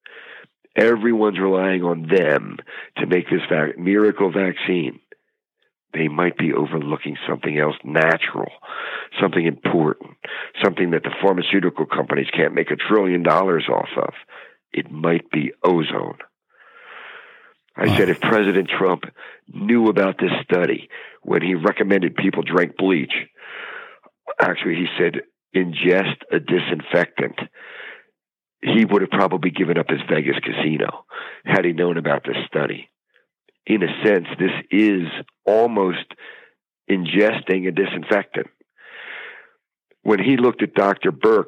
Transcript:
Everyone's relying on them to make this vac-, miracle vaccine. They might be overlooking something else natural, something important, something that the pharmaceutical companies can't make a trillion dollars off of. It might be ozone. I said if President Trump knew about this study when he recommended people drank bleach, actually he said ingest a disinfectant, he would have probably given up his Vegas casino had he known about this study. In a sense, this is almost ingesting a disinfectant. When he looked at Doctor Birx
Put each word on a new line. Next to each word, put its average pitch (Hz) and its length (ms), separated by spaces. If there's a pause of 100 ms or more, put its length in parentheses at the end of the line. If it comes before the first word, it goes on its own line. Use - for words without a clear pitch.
(760)
Everyone's 110 640
relying 95 460
on 82 240
them 73 480 (400)
to - 100
make 87 220
this 90 220
vac-, 76 280
miracle 98 540
vaccine. 90 680 (920)
They 80 160
might 85 300
be 80 160
overlooking 73 640 (120)
something 78 300
else 76 260
natural, 80 640 (720)
something 87 260
important, 78 640 (520)
something 90 280
that 80 100
the - 200
pharmaceutical 90 640
companies 69 480
can't 78 200
make 78 160
a 76 60
trillion 92 460
dollars 82 480
off 50 180 (100)
of. - 160 (580)
It - 180
might 80 400
be 76 220 (100)
ozone. 76 560 (1600)
I 110 200
said 95 120
if 87 120
President 98 480
Trump 92 360 (440)
knew 113 400
about 95 300
this 92 140 (100)
study - 460 (340)
when 90 200
he 90 120
recommended 95 640
people 92 260
drank 87 340
bleach, 90 360 (1300)
actually 87 360
he 85 120 (120)
said 85 240 (320)
ingest 90 640 (140)
a - 100
disinfectant, 82 1000 (1200)
he 110 240
would 101 160
have 95 100
probably 95 400
given 85 280
up 82 100
his 71 120 (100)
Vegas 73 320
casino 69 640 (400)
had 95 180
he 87 80
known 87 240
about 73 280
this 62 120 (100)
study. 57 440 (760)
In 104 160
a 78 220
sense, 98 220 (120)
this 90 120 (200)
is 101 320 (420)
almost 104 600 (840)
ingesting 92 760
a 90 60
disinfectant. 95 760 (1600)
When 107 200
he 131 140
looked 120 260
at 104 120
Doctor 98 380
Birx 107 360